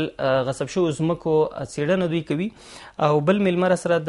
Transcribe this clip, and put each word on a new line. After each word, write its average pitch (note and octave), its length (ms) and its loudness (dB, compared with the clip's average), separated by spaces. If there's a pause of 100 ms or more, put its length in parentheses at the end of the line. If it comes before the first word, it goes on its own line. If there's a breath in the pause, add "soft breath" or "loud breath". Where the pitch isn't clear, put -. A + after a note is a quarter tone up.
ا، C3+ 460 0
غصب C3+ 260 -6
شوو F3 240 2
ځمکو D#3+ 340 0 (380)
څېړنه F3+ 420 0
دوی E3+ 160 -2
کوي. F3 220 -2 (560 loud breath)
او D3+ 120 4 (120)
بل G3+ 160 4
میلمه F3+ 260 2
را F3 120 0
سره E3+ 240 2